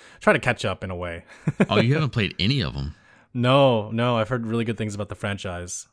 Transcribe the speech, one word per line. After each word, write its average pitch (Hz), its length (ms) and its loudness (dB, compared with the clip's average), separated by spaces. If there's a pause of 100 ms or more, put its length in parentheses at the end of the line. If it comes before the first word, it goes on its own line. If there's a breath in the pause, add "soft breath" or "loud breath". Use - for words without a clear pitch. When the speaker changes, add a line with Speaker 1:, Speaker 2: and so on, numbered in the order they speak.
(180 loud breath)
Speaker 1:
try - 140 4
to 147 80 2
catch - 240 -2
up 95 180 -4
in 95 80 -6
a 90 60 -6
way. 87 260 -8 (240 loud breath)
<laughs> - 240 2
Speaker 2:
Oh, 107 100 4
you 120 140 2
haven't 156 160 0
played 104 300 -2
any 131 200 2
of 67 140 -4
'em? 69 220 -6 (360 soft breath)
Speaker 1:
No, 123 600 4
no. 120 240 0
I've 110 140 0
heard 120 180 -2
really 117 160 -2
good 110 120 -4
things 107 200 -6
about 104 140 -8
the 104 40 -10
franchise. 92 800 -8